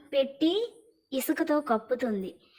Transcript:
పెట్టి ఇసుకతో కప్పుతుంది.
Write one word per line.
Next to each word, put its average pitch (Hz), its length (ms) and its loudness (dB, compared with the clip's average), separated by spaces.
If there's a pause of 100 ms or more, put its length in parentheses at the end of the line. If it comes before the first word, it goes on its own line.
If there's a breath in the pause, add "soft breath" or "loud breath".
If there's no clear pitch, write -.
(140)
పెట్టి 330 600 0 (400)
ఇసుకతో 302 480 0
కప్పుతుంది. 220 760 -2 (240 soft breath)